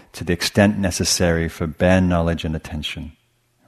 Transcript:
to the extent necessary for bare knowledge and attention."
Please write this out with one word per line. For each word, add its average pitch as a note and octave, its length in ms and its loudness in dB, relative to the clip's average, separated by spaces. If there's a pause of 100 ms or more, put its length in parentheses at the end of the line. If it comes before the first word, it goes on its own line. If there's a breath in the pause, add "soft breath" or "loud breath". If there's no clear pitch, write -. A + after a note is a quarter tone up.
(140 loud breath)
to - 100 -10
the F2 100 0
extent G#2 440 2
necessary F2 720 0
for - 180 -6
bare F#2 340 4
knowledge E2+ 440 0
and D#2+ 100 -4
attention." D#2 580 -10 (540)